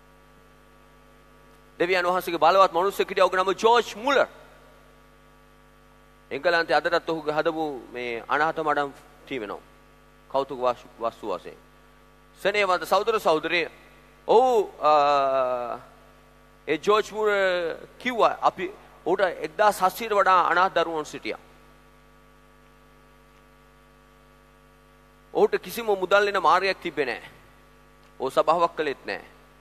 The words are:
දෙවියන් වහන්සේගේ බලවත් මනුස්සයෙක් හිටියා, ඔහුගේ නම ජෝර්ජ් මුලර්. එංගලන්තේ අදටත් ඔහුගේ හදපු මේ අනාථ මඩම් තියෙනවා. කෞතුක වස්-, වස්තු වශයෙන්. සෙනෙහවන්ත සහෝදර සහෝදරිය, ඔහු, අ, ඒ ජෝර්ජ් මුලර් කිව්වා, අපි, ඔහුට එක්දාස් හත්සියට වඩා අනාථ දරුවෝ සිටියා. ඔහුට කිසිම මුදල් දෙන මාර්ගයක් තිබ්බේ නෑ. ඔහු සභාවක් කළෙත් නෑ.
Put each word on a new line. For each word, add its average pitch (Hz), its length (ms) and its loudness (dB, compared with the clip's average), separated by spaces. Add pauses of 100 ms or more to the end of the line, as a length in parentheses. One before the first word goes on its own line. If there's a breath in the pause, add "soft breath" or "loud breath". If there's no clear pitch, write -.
(1800)
දෙවියන් 175 260 0
වහන්සේගේ 175 340 -2
බලවත් 180 320 6
මනුස්සයෙක් 190 380 -2
හිටියා, 190 160 2
ඔහුගේ 185 180 2
නම 190 100 0
ජෝර්ජ් 226 420 2
මුලර්. 233 320 0 (2000)
එංගලන්තේ 165 440 0
අදටත් 165 340 0
ඔහුගේ 151 240 -4
හදපු 156 300 -2 (260)
මේ 120 360 -8
අනාථ 156 340 -2
මඩම් 147 320 -2 (320)
තියෙනවා. 104 380 -10 (680)
කෞතුක 135 300 -4
වස්-, 123 380 -4
වස්තු 110 300 -8
වශයෙන්. 87 300 -8 (840)
සෙනෙහවන්ත 185 460 -2
සහෝදර 208 340 0
සහෝදරිය, 160 480 0 (600)
ඔහු, 226 420 4 (100)
අ, 135 1000 2 (880)
ඒ 151 100 -2
ජෝර්ජ් 208 320 2
මුලර් 208 220 -2 (640)
කිව්වා, 196 440 0
අපි, 151 320 -2 (300)
ඔහුට 190 200 0 (180)
එක්දාස් 160 400 0
හත්සියට 208 340 -2
වඩා 185 340 4
අනාථ 175 260 2
දරුවෝ 165 320 -2
සිටියා. 117 340 -10 (4000)
ඔහුට 202 240 2
කිසිම 196 300 -8
මුදල් 196 380 2
දෙන 202 160 -2
මාර්ගයක් 185 380 2
තිබ්බේ 147 260 -6
නෑ. 107 180 -8 (960)
ඔහු 127 100 -4
සභාවක් 165 460 0
කළෙත් 147 280 -6
නෑ. 98 200 -8 (380)